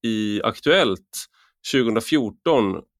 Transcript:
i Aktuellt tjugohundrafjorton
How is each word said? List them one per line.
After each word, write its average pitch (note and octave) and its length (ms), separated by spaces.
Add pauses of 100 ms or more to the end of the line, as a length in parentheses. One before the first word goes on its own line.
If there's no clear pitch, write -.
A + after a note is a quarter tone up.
i G#2+ 360
Aktuellt B2+ 840 (400)
tjugohundrafjorton A#2 1080 (260)